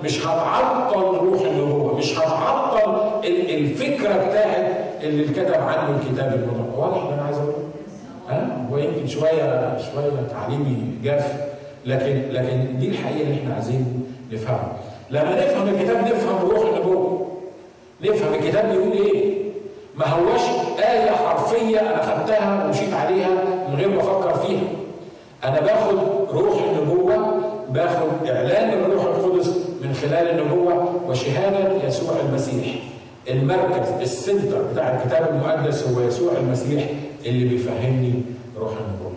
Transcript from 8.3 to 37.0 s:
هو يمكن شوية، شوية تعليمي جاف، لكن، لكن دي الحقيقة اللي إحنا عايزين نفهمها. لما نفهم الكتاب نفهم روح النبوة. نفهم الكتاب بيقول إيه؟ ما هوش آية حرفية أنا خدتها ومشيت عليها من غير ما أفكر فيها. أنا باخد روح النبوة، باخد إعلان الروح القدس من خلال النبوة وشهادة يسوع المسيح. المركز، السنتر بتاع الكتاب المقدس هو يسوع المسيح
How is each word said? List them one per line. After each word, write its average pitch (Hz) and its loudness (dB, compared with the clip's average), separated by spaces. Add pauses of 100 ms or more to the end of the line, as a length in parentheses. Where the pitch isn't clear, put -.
هو 139 0
يمكن - -2
شوية، 147 2
شوية 143 -2
تعليمي 123 -2
جاف، 143 0 (520)
لكن، 131 0 (100)
لكن 127 0
دي 185 0
الحقيقة - -2
اللي 139 0
إحنا 127 -4
عايزين 123 -2 (240)
نفهمها. 120 -4 (380)
لما 170 2
نفهم 196 2
الكتاب 208 2
نفهم 190 0
روح 220 4
النبوة. 180 0 (720)
نفهم 208 2
الكتاب 208 0
بيقول 190 2
إيه؟ 202 2 (540)
ما 139 -2
هوش 175 2 (380)
آية 240 4
حرفية 220 2
أنا - 0
خدتها 202 0
ومشيت 196 0
عليها 185 2 (400)
من 139 -2
غير 196 2
ما 185 2
أفكر 190 2
فيها. - 0 (840)
أنا 139 2
باخد 196 4 (340)
روح - 2 (100)
النبوة، 170 2 (540)
باخد 165 0
إعلان 214 2
الروح 196 2
القدس 180 2 (340)
من 135 -4
خلال 165 2
النبوة 175 2 (200)
وشهادة 190 0
يسوع 165 -2 (160)
المسيح. 127 -2 (640)
المركز، 175 2 (120)
السنتر - 0 (120)
بتاع 127 0
الكتاب 156 2
المقدس 143 0
هو 123 2
يسوع 120 2
المسيح 131 0 (420)